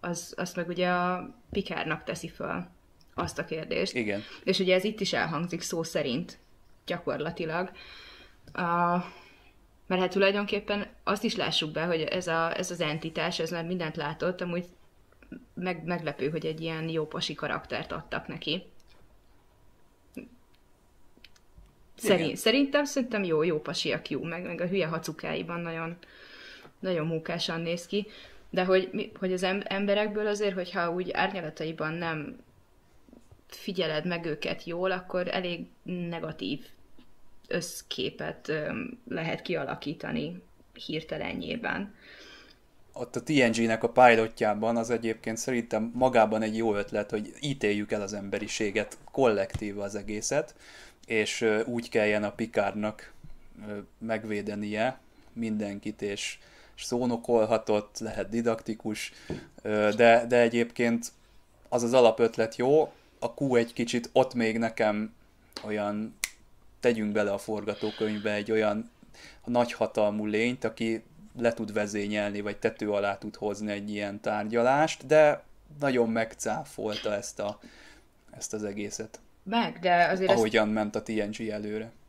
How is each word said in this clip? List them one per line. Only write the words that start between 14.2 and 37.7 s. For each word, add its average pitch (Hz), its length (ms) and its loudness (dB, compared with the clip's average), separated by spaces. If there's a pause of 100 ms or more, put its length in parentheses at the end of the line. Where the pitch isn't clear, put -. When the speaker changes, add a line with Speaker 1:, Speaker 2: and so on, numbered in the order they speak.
Speaker 1:
amúgy 175 240 -4 (920)
meg-, 180 300 -6
meglepő, 160 460 -2
hogy 156 160 -4
egy 160 140 -4
ilyen 160 280 -4
jó 160 180 -2
pasi 160 280 -6
karaktert - 580 -6
adtak - 340 -8
neki. 151 360 -6 (3250)
Szerint-, 190 280 4
Speaker 2:
Igen. 156 120 -2
Speaker 1:
szerintem, 277 480 4
szerintem 247 400 -2
jó, 160 180 2
jó 160 180 0
pasi 151 320 -4
a 101 160 -2
Q, 143 160 -4
meg, 170 220 -8
meg 175 140 -8
a 180 60 -2
hülye 175 200 0
hacukáiban 165 720 -6
nagyon, 165 360 -6 (840)
nagyon 175 280 0
mókásan 165 540 -4
néz 170 260 -4
ki, 202 200 -2 (440)
de 180 140 2
hogy 185 280 4
mi-, 214 260 -4
hogy 185 140 -2
az 180 100 -2
em-, 190 220 0
emberekből 202 640 0
azért, 208 280 0
hogyha 180 360 -2
úgy 180 200 -2
árnyalataiban 160 840 -2
nem 160 440 -4 (1120)
figyeled 165 600 -4
meg 170 180 -2
őket 165 400 -4
jól, 175 260 -2
akkor 180 380 -4
elég 175 380 -4 (160)
negatív 160 840 -6 (840)
összképet, - 1000 -6